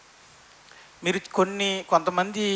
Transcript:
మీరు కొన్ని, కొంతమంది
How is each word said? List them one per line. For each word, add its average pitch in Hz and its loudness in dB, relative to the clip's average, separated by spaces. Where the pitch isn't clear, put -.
మీరు 180 0
కొన్ని, 196 0
కొంతమంది 185 2